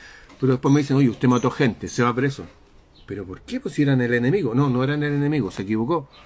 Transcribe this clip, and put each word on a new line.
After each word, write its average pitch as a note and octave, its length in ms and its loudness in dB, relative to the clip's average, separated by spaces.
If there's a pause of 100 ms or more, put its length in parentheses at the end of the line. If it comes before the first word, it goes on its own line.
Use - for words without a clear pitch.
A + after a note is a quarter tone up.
(380)
pero C3 140 2
después B2+ 200 2
me D3 100 4
dicen, C3+ 140 0
"Oye, C#3 120 4
usted A2 180 -2
mató B2 240 4
gente, G#2+ 380 -2
se A#2+ 160 0
va A#2+ 100 0
preso". B2+ 320 -4 (600)
"¿Pero G2 180 -10
por F#2 160 -14
qué? - 180 -8
Pues F#3 160 -10
si D3 80 0
eran C#3 200 2
el A#2+ 120 0
enemigo". B2 400 0
"No, C#3 160 2
no B2 140 0
eran D3 180 -2
el D3 120 -2
enemigo, C#3+ 360 0
se G2+ 120 -8
equivocó". A#2 460 -2 (180)